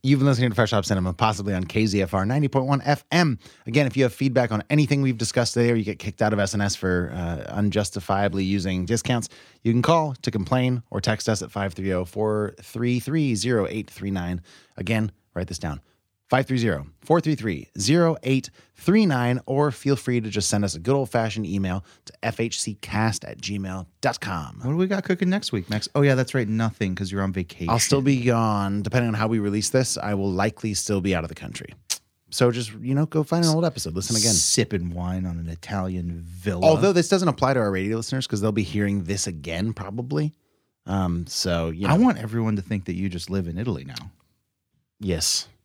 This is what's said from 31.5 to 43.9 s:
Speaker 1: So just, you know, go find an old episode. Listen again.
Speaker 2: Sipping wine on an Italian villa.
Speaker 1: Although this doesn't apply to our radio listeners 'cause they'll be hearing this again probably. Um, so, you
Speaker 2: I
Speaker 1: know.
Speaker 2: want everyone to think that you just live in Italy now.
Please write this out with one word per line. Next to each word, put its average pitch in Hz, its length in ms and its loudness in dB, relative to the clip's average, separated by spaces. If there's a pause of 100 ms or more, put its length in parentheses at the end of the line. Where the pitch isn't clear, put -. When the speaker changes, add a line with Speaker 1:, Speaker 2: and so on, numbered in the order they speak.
Speaker 1:
So 123 200 4
just, 113 220 -6 (100)
you 131 120 -2
know, 151 120 2
go 156 180 0
find 170 220 0
an 160 60 6
old 165 120 2
episode. 82 300 -4
Listen 98 200 -2
again. 107 200 2
Speaker 2:
Sipping 87 560 0
wine 90 340 -4
on 87 140 -4
an 82 100 -6
Italian 87 720 -6
villa. 90 440 -2
Speaker 1:
Although 180 260 6
this 175 160 4
doesn't 185 200 4
apply 131 260 2
to 127 60 4
our 104 100 2
radio 98 260 0
listeners 120 300 -4
'cause 101 160 -2
they'll 107 100 2
be 107 100 2
hearing 101 420 0
this 98 220 -2
again 85 460 -4
probably. 123 640 -4 (500)
Um, 87 420 0
so, 85 440 -2
you 90 160 -4
Speaker 2:
I 143 100 4
Speaker 1:
know. 226 80 6
Speaker 2:
want 254 140 4
everyone 110 380 0
to 95 60 -4
think 101 220 -4
that 92 120 -4
you 95 120 -2
just 87 220 -6
live 92 180 -2
in 82 80 -6
Italy 92 280 -4
now. - 260 -14 (880)